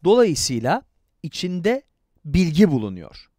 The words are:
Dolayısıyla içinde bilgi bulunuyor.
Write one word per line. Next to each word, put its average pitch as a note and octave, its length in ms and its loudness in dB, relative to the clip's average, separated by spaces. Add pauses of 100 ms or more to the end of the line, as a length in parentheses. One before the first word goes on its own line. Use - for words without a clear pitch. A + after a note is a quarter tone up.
Dolayısıyla E3+ 760 0 (420)
içinde F3+ 600 -6 (420)
bilgi E3 460 2
bulunuyor. G2+ 680 -8